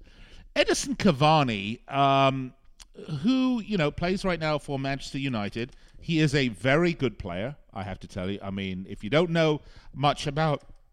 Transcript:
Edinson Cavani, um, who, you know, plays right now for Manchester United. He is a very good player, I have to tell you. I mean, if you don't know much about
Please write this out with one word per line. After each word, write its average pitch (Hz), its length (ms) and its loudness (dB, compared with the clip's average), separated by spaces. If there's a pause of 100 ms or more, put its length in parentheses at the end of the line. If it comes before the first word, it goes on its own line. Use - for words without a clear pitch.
(560)
Edinson - 400 2
Cavani, 131 960 2
um, 135 600 2 (720)
who, 254 420 2
you 208 140 -2
know, 147 140 2
plays 185 320 -2
right 175 160 0
now 156 180 0
for 139 180 -6
Manchester 139 420 -6
United. 117 580 -4 (240)
He 165 180 0
is 151 160 4
a 135 140 4
very 139 440 2
good 131 240 -2
player, 101 380 -6 (180)
I 95 120 -8
have 95 160 -8
to - 80 -14
tell 95 200 -6
you. 98 140 -6
I 98 80 -8
mean, 95 400 -4
if 101 140 -10
you 104 40 -6
don't 165 220 4
know 160 300 2 (340)
much 139 320 0
about 151 380 0 (280)